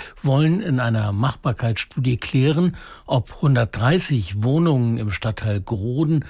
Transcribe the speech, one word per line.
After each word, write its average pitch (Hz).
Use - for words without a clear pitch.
wollen 151
in 151
einer 110
Machbarkeitsstudie 120
klären, 151
ob -
hundertdreißig 135
Wohnungen 131
im 107
Stadtteil 104
Groden 127